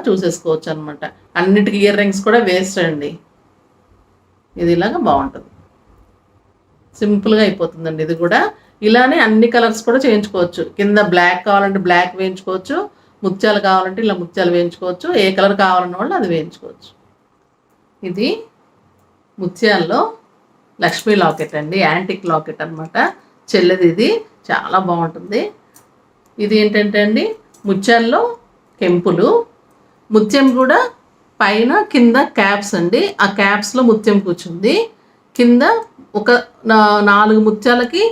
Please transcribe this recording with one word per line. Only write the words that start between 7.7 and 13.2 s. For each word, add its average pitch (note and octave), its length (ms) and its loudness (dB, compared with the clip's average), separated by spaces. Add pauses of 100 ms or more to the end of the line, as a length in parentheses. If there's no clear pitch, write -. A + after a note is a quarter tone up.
ఇది E3 160 -4
కూడా. G3+ 180 2 (460)
ఇలానే B3+ 300 4 (100)
అన్ని A3 280 4
కలర్స్ A3+ 340 0
కూడా B3+ 160 2
చేయించుకోవచ్చు, G3+ 580 -2 (160)
కింద G3+ 200 2 (140)
బ్లాక్ F3+ 360 2
కావాలంటే G3 380 0
బ్లాక్ F3+ 340 2
వేయించుకోవచ్చు, F#3 560 -6 (500)